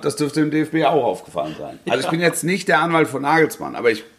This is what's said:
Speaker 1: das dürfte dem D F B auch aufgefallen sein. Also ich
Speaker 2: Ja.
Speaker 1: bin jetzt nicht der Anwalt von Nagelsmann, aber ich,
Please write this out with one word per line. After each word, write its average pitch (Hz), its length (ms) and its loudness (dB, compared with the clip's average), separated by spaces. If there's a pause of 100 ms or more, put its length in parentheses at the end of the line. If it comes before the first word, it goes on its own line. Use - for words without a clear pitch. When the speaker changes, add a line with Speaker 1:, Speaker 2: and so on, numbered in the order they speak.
Speaker 1:
das 143 140 -2
dürfte 147 240 -2
dem 151 120 2
D 156 100 2
F 151 100 -4
B 160 140 2
auch 139 180 4
aufgefallen 78 560 -4
sein. 73 260 -12
Also 127 140 0
ich 135 60 -4
Speaker 2:
Ja. - 60 -2
Speaker 1:
bin 165 100 0
jetzt 165 220 0
nicht 185 240 -2
der 165 120 4
Anwalt 160 280 2
von 127 140 -6
Nagelsmann, 147 540 0
aber 117 160 2
ich, 107 120 -4 (160)